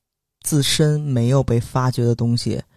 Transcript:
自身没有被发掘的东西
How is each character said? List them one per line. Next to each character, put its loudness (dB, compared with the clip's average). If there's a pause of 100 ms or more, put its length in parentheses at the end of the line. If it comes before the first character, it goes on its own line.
(420)
自 0
身 0
没 0
有 4
被 2
发 -2
掘 -2
的 2
东 0
西 -4 (140)